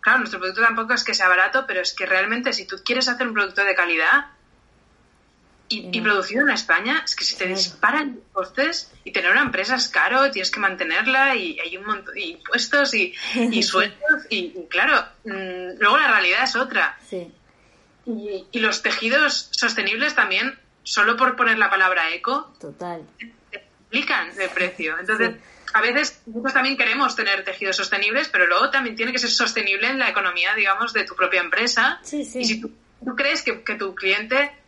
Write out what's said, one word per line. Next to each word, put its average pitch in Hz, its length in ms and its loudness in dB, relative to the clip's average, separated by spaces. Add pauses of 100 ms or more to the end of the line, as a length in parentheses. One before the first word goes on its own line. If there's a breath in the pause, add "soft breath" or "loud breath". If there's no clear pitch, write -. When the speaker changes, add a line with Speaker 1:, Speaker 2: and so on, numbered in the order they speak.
Speaker 1:
claro, 233 180 4
nuestro 220 200 -4
producto 185 240 -4
tampoco 226 300 2
es 196 100 0
que 208 120 -4
sea 190 140 4
barato, 185 380 4
pero 202 140 -2
es - 140 -4
que - 100 -6
realmente 214 480 0
si - 140 -6
tú 190 180 -10
quieres 254 240 0
hacer 247 180 -2
un 226 60 -4
producto 202 320 0
de 196 100 2
calidad 175 520 2 (1400)
y, 311 100 -6
y 185 140 -12
Speaker 2:
Claro. 220 120 -2
Speaker 1:
producido 208 380 2
en 294 80 4
España, 226 540 0
es - 120 -2
que - 80 -6
se - 120 -2
te 202 80 -4
Speaker 2:
Claro. 185 140 -2
Speaker 1:
disparan 247 580 0
los - 160 -20
costes 269 600 -2 (120)
y - 80 -14
tener 185 200 2
una 254 100 6
empresa 233 340 0
es 254 120 0
caro, 247 420 4
tienes 196 200 -2
que 220 100 -4
mantenerla 208 760 2
y 180 220 -6
hay 165 180 -8
un 196 100 -12
montón, 202 300 -6
y 175 160 -8
impuestos 277 600 0
y, 190 200 0 (200 loud breath)
y 233 180 2
Speaker 2:
<laughs> - 0 -
Sí. 220 100 2
Speaker 1:
sueldos - 640 2
y, 220 100 -2 (200)
y 165 100 -12
claro, 240 360 2 (200)
mm, 185 540 -8
luego 214 200 6
la 254 120 4
realidad 202 340 4
es 262 120 -2
otra. 240 420 0 (100)
Speaker 2:
Sí. 175 240 -10 (760 soft breath)
Speaker 1:
Y, 208 460 -6
y 240 80 -4
los 220 220 0
tejidos 254 720 0
sostenibles 233 600 -2
también, 214 440 0 (240)
solo 214 340 2
por 247 200 2
poner 233 220 2
la 202 120 4
palabra 185 400 2
eco, 254 500 -4
Speaker 2:
Total. 165 420 -10 (480)
Speaker 1:
te - 140 -16 (200)
duplican 254 520 -2
de 190 140 -2
precio. 180 480 -4
Entonces, 214 320 0
Speaker 2:
Sí. 226 100 -14 (340 loud breath)
Speaker 1:
A 220 80 6
veces 262 440 0
nosotros 233 280 -4
también 269 220 2
queremos 247 400 0
tener 202 280 -2
tejidos 190 320 -4
sostenibles, 208 520 0
pero - 180 4
luego 196 240 4
también 254 260 -2
tiene 233 160 -2
que 254 60 -2
ser 240 120 -2
sostenible 220 580 0
en 269 100 -2
la 240 100 2
economía, 185 460 0
digamos, 214 380 0
de 208 120 0
tu 190 120 -14
propia 185 240 2
empresa. 226 640 0
Speaker 2:
Sí, 294 220 -6
sí. - 160 -10
Speaker 1:
Y 247 40 -4
si 226 160 -2
tú, 233 100 -10 (340)
tú 247 120 -6
crees 285 260 0
que, - 200 -4
que 208 120 -6
tu 196 200 -6
cliente 220 580 0 (160)